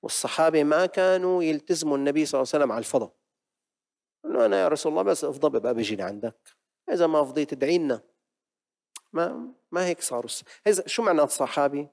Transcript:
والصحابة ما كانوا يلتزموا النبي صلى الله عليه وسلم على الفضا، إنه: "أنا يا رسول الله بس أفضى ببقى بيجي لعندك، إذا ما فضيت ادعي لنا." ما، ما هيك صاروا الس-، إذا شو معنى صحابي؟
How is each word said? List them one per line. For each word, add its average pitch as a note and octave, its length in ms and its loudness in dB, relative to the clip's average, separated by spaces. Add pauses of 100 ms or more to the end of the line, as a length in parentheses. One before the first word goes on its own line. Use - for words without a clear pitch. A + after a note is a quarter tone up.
والصحابة D#3+ 600 2
ما D#3 220 4
كانوا F#3 560 2
يلتزموا D#3+ 540 0
النبي C#3+ 300 0
صلى C#3+ 120 -2
الله C3 160 0
عليه D3 100 4
وسلم A#2+ 80 0
على A2+ 60 -2
الفضا، A#2 320 -2 (1120)
إنه: B3+ 220 2
"أنا G3 160 4
يا F3 60 4
رسول D#3 240 -2
الله E3+ 100 -2
بس G3 220 0
أفضى C#3+ 340 0
ببقى A#2 160 -2
بيجي A2 220 -4
لعندك، G#2 600 -10 (360)
إذا E3+ 140 4
ما D#3 180 2
فضيت C#3 280 -4
ادعي C#3+ 260 0
لنا." C3+ 240 -2 (1080)
ما، F3 400 -4 (180)
ما F3+ 160 -2
هيك F3 140 -4
صاروا A#2+ 240 -6
الس-، - 200 -12 (220)
إذا G3 200 2
شو - 160 -4
معنى E3 240 4
صحابي؟ C#3+ 680 -2